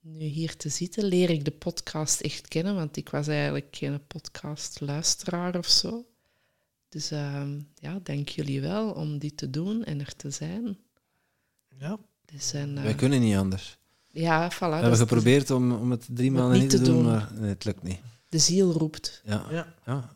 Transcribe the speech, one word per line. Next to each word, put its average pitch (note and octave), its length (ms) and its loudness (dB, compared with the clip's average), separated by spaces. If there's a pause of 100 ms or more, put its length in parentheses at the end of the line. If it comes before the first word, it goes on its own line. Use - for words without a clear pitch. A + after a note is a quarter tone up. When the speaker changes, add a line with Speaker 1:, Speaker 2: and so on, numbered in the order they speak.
Speaker 1:
nu D#3 240 -10
hier D#3 300 -4
te - 140 -8
zitten, F3+ 340 -4
leer F3+ 260 4
ik D3+ 160 2
de D3+ 60 0
podcast - 680 -4
echt - 260 -8
kennen, F#3 280 -2
want D#3 220 -4
ik - 120 -10
was D3 180 -2
eigenlijk D3 480 -2
geen C#3+ 320 -6
podcastluisteraar E3 1500 -6
of F3 100 -4
zo. - 380 2 (840)
Dus, - 220 -8
ehm, C#3+ 480 -6 (160)
ja, E3 280 -10
dank C#3+ 260 -6
jullie C#3 320 -4
wel G3+ 300 -2
om D3+ 280 -6
dit D3 180 -8
te C#3+ 120 -6
doen F#3+ 340 -4
en D3 160 -6
er - 160 -10
te - 140 -12
zijn. F#3 480 -6 (1000)
Speaker 2:
Ja. E3+ 180 -6 (280)
Speaker 1:
Dus - 280 -8
en, C#3+ 220 -4
Speaker 3:
Wij C#3 160 -2
Speaker 1:
eh, C#3 60 0
Speaker 3:
kunnen C3+ 220 4
niet A2 160 6
anders. F#2+ 420 0 (300)
Speaker 1:
Ja, E3 440 2
voilà, - 60 -8
Speaker 3:
We - 20 -10
Speaker 1:
dat F3 140 0
Speaker 3:
hebben A#2+ 180 4
Speaker 1:
is A2+ 80 6
Speaker 3:
geprobeerd A#2+ 520 6
om, B2+ 200 4
om B2 200 0
het A#2 180 -4
drie B2 200 0
Speaker 1:
om C3+ 60 2
het B2+ 80 4
Speaker 3:
maanden B2 180 8
Speaker 1:
niet C3+ 100 4
Speaker 3:
niet C3 80 6
te B2+ 60 4
Speaker 1:
te B2+ 60 8
Speaker 3:
doen, B2 120 6
Speaker 1:
doen. A#2 80 4
Speaker 3:
maar G#2+ 220 0
nee, G#2+ 160 -2
het - 160 -4
lukt - 180 -4
niet. F#2 160 -6 (300)
Speaker 1:
De D#3+ 100 0
ziel F3 320 4
roept. D#3 540 -4
Speaker 3:
Ja, G#2 260 -2
Speaker 2:
Ja. D#3+ 220 -6 (120)
Speaker 3:
ja, B2+ 300 -6